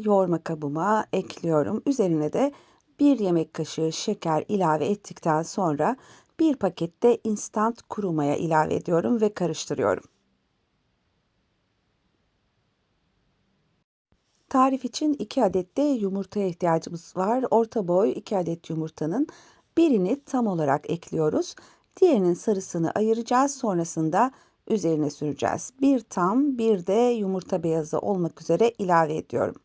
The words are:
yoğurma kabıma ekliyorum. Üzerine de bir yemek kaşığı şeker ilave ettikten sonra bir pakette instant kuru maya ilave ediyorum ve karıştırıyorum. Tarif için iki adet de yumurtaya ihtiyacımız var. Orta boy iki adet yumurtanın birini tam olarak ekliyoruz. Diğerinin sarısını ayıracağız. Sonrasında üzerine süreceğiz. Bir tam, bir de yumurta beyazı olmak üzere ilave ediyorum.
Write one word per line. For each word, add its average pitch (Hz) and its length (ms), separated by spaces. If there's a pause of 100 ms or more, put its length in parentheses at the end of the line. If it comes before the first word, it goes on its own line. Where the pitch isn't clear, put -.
yoğurma 190 400
kabıma 165 720
ekliyorum. 175 720
Üzerine 170 480
de 277 180 (480)
bir 277 200
yemek 170 340
kaşığı 160 380
şeker 165 560
ilave 160 380
ettikten 165 580
sonra 165 520 (440)
bir 320 160
pakette 196 680
instant 220 580
kuru 196 300
maya 147 240
ilave 160 400
ediyorum 175 460
ve 208 120
karıştırıyorum. 131 680 (4000)
Tarif 269 360
için 302 280
iki 262 300
adet 185 340
de 277 40
yumurtaya 202 680
ihtiyacımız 170 680
var. 226 340
Orta 226 360
boy 185 240
iki - 260
adet 170 320
yumurtanın 160 580 (500)
birini 262 480
tam 240 220
olarak 151 420
ekliyoruz. 165 680 (460)
Diğerinin 208 320
sarısını 175 580
ayıracağız. 233 640
Sonrasında 175 760 (360)
üzerine 160 420
süreceğiz. - 720
Bir 269 180
tam, 240 580
bir 220 300
de 190 60
yumurta 202 680
beyazı 160 360
olmak 180 420
üzere 196 280
ilave 165 460
ediyorum. - 500